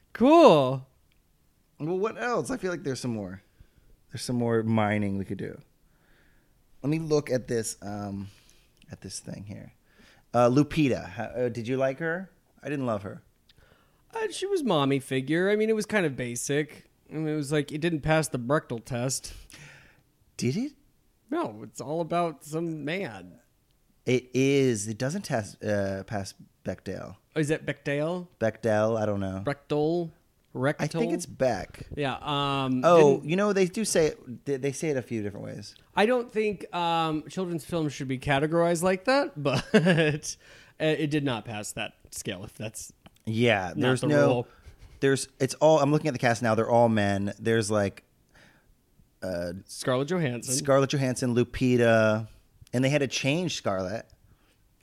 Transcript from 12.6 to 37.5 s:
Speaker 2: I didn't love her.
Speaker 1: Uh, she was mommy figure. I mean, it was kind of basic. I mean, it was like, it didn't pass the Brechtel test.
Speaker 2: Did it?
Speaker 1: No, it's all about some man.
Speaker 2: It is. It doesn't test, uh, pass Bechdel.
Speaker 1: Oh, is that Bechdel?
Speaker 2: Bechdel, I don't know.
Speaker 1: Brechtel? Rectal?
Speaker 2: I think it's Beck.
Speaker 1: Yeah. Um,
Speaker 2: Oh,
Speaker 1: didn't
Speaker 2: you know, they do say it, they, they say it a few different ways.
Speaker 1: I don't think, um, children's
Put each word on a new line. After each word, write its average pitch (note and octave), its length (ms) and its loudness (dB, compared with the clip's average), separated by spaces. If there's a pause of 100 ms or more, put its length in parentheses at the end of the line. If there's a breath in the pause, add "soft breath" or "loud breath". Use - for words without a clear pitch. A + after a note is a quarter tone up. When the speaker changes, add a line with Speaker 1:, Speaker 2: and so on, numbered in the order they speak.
Speaker 2:
I - 60 -12
didn't C#3 180 -4
love G#2+ 160 -2
her. A2 200 -12 (920 soft breath)
Speaker 1:
Uh, A4 160 -4
she F#4 160 -8
was G4 180 0
mommy C#3 340 2
figure. C#3+ 520 -2
I G#3+ 60 2
mean, G#3+ 120 2
it A3 80 2
was G#3 100 -4
kind G3+ 200 0
of C3+ 100 -4
basic. C#3 720 -4 (240)
I - 60 -14
mean, D#3 120 -4
it D#3 80 -2
was C#3+ 160 -4
like, D3 200 0
it D3+ 80 -6
didn't E3 200 0
pass D#3 280 2
the - 100 -4
Brechtel B2 460 -2
test. B2+ 500 -4 (1040 loud breath)
Speaker 2:
Did C3 200 -2
it? C#4 160 -4 (580)
Speaker 1:
No, B3+ 320 -4
it's - 180 -14
all D3+ 200 -4
about E3+ 440 -2
some D#3+ 400 -6
man. A#2+ 500 -8 (720)
Speaker 2:
It B2 280 0
is. C3 540 2
It A2+ 100 -6
doesn't D3+ 240 -4
test, A2 400 -6
uh, G2 420 -2
pass G2 300 -8 (300)
Bechdel. - 520 -8 (200)
Speaker 1:
Oh, E3 40 0
is D3 80 0
that D3+ 180 -2
Bechdel? D3+ 600 -4 (140)
Speaker 2:
Bechdel, A2 600 0
I G#2+ 60 0
don't G2+ 140 -2
know. F#2+ 240 -4
Speaker 1:
Brechtel? D#3 680 -2 (420)
Rectal? C#3+ 320 -2
Speaker 2:
I - 40 0
think E3 240 -2
it's F3 140 -4
Beck. A2 680 -4
Speaker 1:
Yeah. C#3 220 -4
Um, C#3 680 -2
Speaker 2:
Oh, D#3 320 8
Speaker 1:
didn't C#3 140 -6
Speaker 2:
you F3 60 0
know, G3+ 160 2
they F#3+ 140 4
do G#3 180 -2
say E3 220 2
it, - 400 -6
they, C#3 100 -2
they C3+ 160 -4
say D#3+ 160 -6
it C#3+ 80 0
a B2 60 -4
few A2 200 -6
different G#2 240 -8
ways. G#2+ 280 -14 (200 soft breath)
Speaker 1:
I G3 120 4
don't B3 260 0
think, G#3 420 -4
um, E3 540 0
children's F3 360 -6